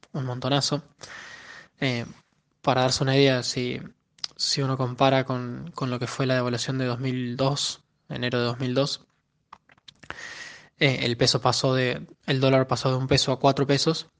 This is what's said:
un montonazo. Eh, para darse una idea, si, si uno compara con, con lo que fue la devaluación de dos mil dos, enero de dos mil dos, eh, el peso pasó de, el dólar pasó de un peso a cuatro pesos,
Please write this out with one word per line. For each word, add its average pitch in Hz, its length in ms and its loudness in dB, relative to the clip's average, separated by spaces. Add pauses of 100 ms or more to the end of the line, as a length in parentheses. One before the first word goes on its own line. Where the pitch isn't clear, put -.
(120)
un 135 140 -4
montonazo. 135 580 -2 (960)
Eh, 123 260 -2 (560)
para 127 200 2
darse 131 200 2
una 135 140 2
idea, 135 260 6
si, 127 380 -4 (560)
si - 260 -2
uno 131 140 0
compara 131 480 4
con, 127 500 -6
con 131 160 -4
lo 123 80 -4
que 120 80 -4
fue 135 200 -2
la 127 80 2
devaluación 123 440 -2
de 131 60 -2
dos 123 160 -2
mil 127 360 -4
dos, 135 460 -2 (260)
enero 123 300 -2
de 120 60 2
dos 120 160 -2
mil 127 140 -2
dos, 135 300 0 (1700)
eh, 131 240 4
el 120 140 0
peso 131 240 2
pasó 131 340 2
de, 131 300 -2 (220)
el 135 140 0
dólar 131 260 4
pasó 131 240 0
de 127 60 2
un 131 100 -2
peso 139 240 -2
a 127 80 -2
cuatro 139 260 4
pesos, 143 440 0 (120)